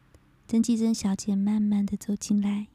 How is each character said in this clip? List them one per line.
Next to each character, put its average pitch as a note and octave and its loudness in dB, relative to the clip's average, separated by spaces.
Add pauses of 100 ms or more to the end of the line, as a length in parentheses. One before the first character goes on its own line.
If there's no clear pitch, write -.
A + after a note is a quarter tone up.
(460)
曾 A3+ 2
纪 A#3 2
珍 A3+ 2
小 G3 -2
姐 - -4
慢 G#3 2
慢 G#3 2
的 G3+ -4
走 G3+ -4
进 G#3 0
来， G3+ -4